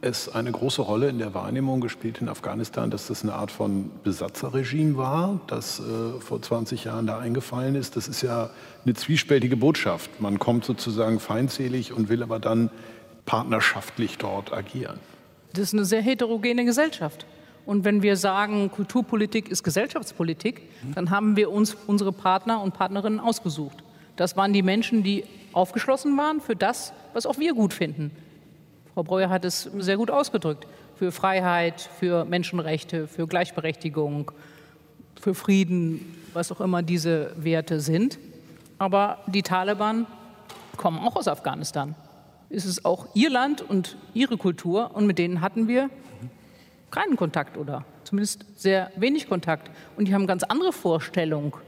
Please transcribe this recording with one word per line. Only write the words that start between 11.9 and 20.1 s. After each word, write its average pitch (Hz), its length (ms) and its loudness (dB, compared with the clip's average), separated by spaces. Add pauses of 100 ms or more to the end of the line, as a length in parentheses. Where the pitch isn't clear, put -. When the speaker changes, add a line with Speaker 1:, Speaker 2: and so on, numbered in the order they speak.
Speaker 1:
und 113 160 0
will 117 140 2
aber 113 160 -4
dann 113 320 2 (540)
partnerschaftlich 110 960 0
dort 101 340 -6
agieren. - 460 -8 (540)
Speaker 2:
Das 196 120 0
ist 190 100 -2
eine 208 100 4
sehr 220 180 2
heterogene 240 640 2
Gesellschaft. 240 640 0 (380)
Und 202 200 2
wenn 208 180 6
wir 202 140 6
sagen, 202 540 2
Kulturpolitik 214 800 0
ist 185 140 -4
Gesellschaftspolitik, 175 1000 -2 (320)